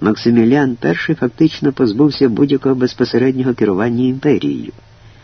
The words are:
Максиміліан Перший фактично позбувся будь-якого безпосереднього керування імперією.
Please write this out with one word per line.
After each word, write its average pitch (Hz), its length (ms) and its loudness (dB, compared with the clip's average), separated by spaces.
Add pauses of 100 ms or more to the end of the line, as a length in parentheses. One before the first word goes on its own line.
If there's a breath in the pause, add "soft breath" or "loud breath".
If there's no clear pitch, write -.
Максиміліан 120 800 2
Перший 160 340 -2
фактично 147 580 -2
позбувся 135 560 2
будь-якого 135 460 0
безпосереднього 127 800 0
керування 113 500 0
імперією. 113 680 -2 (520 soft breath)